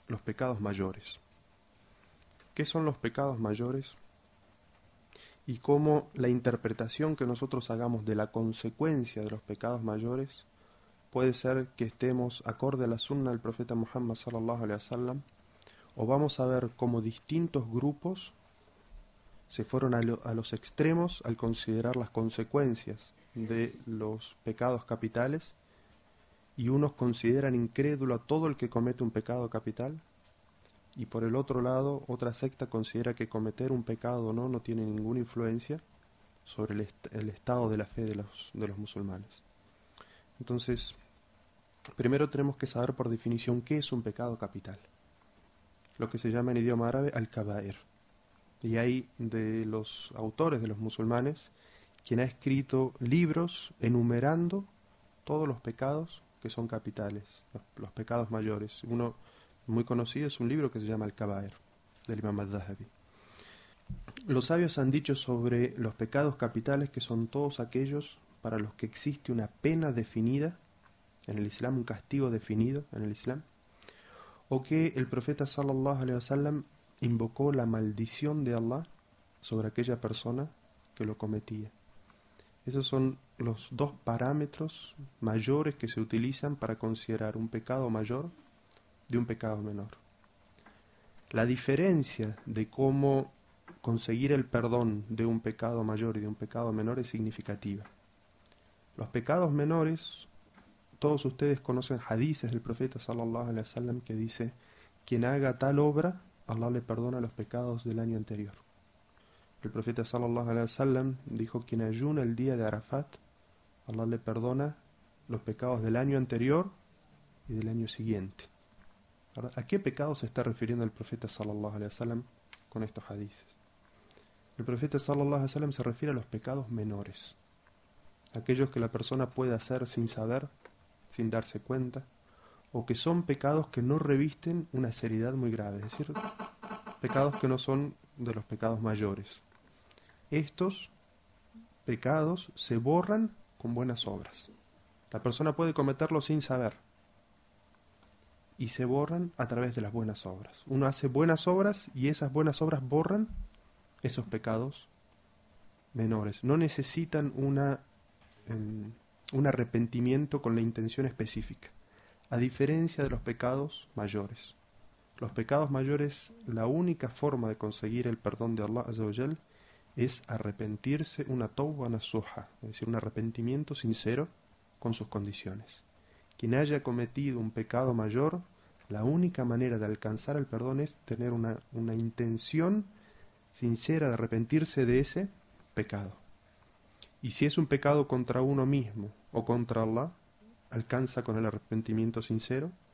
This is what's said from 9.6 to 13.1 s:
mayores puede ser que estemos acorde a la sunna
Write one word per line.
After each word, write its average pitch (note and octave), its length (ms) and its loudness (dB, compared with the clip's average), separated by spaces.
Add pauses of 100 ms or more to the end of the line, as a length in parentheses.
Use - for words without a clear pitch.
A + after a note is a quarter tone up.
mayores A#2 640 -2 (680)
puede B2+ 220 4
ser C3 340 0 (100)
que A#2 80 0
estemos B2 600 0
acorde B2+ 400 0
a - 20 2
la A#2 100 2
sunna C3+ 320 0